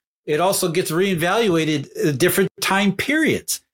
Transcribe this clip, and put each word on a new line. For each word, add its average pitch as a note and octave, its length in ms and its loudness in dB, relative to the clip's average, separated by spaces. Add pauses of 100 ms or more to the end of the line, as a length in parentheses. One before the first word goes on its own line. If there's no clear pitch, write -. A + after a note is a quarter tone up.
(260)
it D3+ 140 0
also F#3 300 0
gets F3 220 -2
reevaluated E3+ 960 0 (180)
at D3 120 0
different F3+ 320 2 (120)
time G3 340 2
periods. C#4 640 -2 (120)